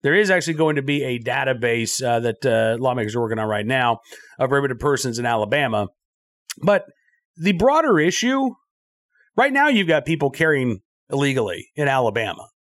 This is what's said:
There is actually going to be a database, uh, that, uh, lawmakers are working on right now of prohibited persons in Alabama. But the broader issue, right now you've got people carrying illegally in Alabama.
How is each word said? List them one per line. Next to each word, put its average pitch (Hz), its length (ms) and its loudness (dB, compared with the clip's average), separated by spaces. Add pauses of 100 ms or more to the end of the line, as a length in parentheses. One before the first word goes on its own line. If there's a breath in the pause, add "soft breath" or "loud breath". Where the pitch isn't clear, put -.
There 147 120 2
is 202 160 4
actually 165 240 0
going 156 220 2
to 139 60 -2
be 143 200 -2
a 127 160 -4
database, 120 840 -2
uh, 120 160 2
that, 117 240 -4
uh, 113 340 2
lawmakers 123 380 -2
are 120 60 -2
working 110 160 -4
on 110 100 -4
right 104 160 -2
now 120 360 0 (380 loud breath)
of 127 120 0
prohibited 139 280 0
persons 127 400 -2
in 120 60 -6
Alabama. 113 640 0 (760)
But 190 220 2 (540)
the 185 140 0
broader 254 460 4
issue, 240 520 0 (840)
right 269 180 2
now 285 160 4
you've 202 200 2
got 156 160 2
people 147 240 -2
carrying 131 520 0 (300)
illegally 127 640 -2
in 147 140 0
Alabama. 113 600 -2 (160)